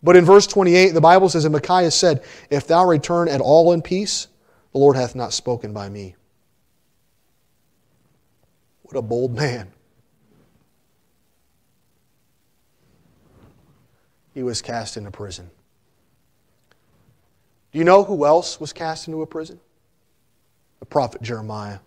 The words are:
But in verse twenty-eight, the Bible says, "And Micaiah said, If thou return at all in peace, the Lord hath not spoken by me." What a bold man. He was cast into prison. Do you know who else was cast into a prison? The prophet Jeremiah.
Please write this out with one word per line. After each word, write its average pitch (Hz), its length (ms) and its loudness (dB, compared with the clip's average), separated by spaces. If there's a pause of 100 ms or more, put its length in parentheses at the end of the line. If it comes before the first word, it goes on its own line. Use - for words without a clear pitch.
But 175 140 6
in 180 80 8
verse 202 220 8
twenty-eight, 185 440 2
the 165 100 0
Bible 180 280 6
says, 156 160 -2
"And 156 80 0
Micaiah 175 380 0
said, 156 320 0 (280)
If 143 160 -4
thou 175 200 2
return 170 420 0
at 139 120 -4
all 165 320 4
in 170 100 -2
peace, - 460 -6 (440)
the 135 60 -6
Lord 139 180 4
hath 123 180 -4
not 120 180 -10
spoken 117 400 -8
by 101 160 -12
me." 98 260 -16 (2750)
What - 140 -14
a 127 60 -6
bold 120 320 -6
man. 120 380 -8 (4000)
He 131 120 -12
was 120 180 -8
cast 117 340 -12
into 104 140 -16
prison. 92 400 -18 (2250)
Do 151 60 -8
you 165 60 -2
know 190 200 6
who 190 200 -4
else 160 360 0
was 151 120 -14
cast 160 360 -12
into 160 120 -10
a 156 60 -10
prison? 160 320 -16 (1200)
The - 80 -20
prophet 131 340 -6
Jeremiah. 107 680 -12